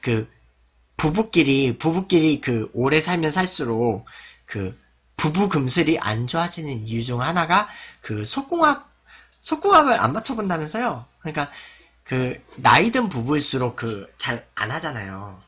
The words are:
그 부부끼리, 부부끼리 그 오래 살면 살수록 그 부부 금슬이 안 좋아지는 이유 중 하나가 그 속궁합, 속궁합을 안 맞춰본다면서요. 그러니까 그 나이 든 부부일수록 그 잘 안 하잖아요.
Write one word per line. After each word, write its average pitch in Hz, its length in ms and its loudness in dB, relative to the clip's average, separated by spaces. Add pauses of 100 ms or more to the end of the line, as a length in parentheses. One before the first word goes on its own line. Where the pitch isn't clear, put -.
그 110 280 0 (680)
부부끼리, 139 800 2
부부끼리 165 640 2
그 113 320 -2
오래 139 280 2
살면 165 300 0
살수록 120 760 -2 (400)
그 95 340 -8 (380)
부부 175 320 2
금슬이 151 500 2
안 110 280 -4
좋아지는 160 560 -4
이유 113 200 -4
중 120 180 -4
하나가 170 460 0 (340)
그 107 240 -6
속궁합, 302 600 0 (540)
속궁합을 302 580 4
안 135 140 0
맞춰본다면서요. 190 920 -4 (160)
그러니까 156 300 -6 (520)
그 127 400 -4 (140)
나이 135 340 6
든 240 180 2
부부일수록 127 680 0
그 107 300 -8 (100)
잘 120 380 -6
안 107 160 -4
하잖아요. 101 760 -10